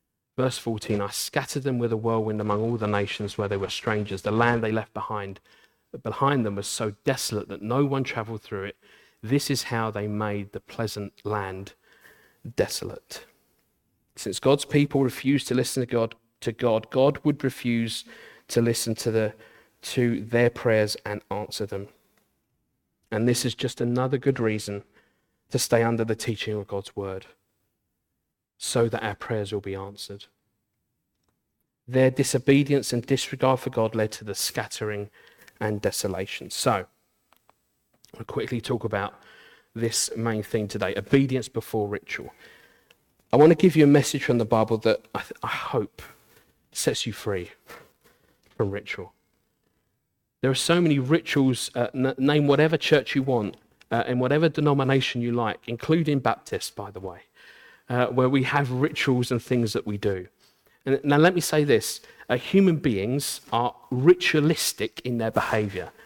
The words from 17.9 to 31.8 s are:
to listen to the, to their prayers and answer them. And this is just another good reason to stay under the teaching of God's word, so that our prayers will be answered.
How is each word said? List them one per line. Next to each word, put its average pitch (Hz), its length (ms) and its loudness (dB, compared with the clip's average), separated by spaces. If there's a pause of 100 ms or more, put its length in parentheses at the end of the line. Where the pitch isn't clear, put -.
to 120 120 2
listen 117 340 0
to - 160 -4
the, 110 220 0 (480)
to 120 420 0
their 117 260 4
prayers 107 460 2 (100)
and 104 160 -6 (100)
answer 104 340 -8
them. 98 220 -8 (1200)
And 113 160 0
this 120 180 2
is 120 100 -4
just - 260 -6
another 127 360 0
good 127 220 0
reason 107 440 -2 (680)
to 131 100 0
stay 117 240 4
under 117 200 0
the 110 120 -2
teaching 110 380 -6
of 104 140 -6
God's - 280 -8
word, 95 320 -8 (1300)
so 117 320 0
that 113 140 -6
our 104 120 -4
prayers 104 360 -6
will 104 100 -4
be 98 140 -8
answered. 101 500 -14 (1600)